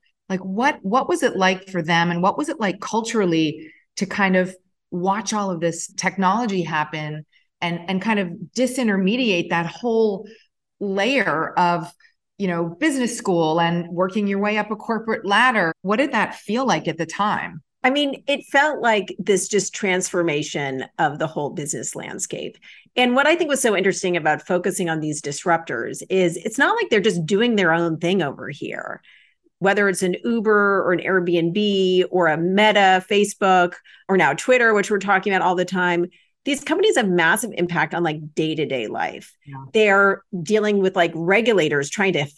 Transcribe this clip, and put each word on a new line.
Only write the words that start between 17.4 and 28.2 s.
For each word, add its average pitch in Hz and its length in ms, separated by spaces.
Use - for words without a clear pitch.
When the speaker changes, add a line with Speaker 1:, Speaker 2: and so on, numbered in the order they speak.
Speaker 2:
I 254 60
mean, 285 380
it 285 180
felt 285 360
like 214 380
this 190 300
just 196 260
transformation 156 1120
of 147 200
the 160 80
whole 147 220
business 143 480
landscape. - 600
And 247 180
what 277 140
I 320 80
think 339 140
was 277 120
so 220 140
interesting 185 400
about 151 320
focusing 180 420
on 160 120
these 151 200
disruptors 143 880
is 180 280
it's 220 200
not 349 200
like 440 120
they're 214 120
just 175 240
doing 214 320
their 170 160
own 165 240
thing 175 240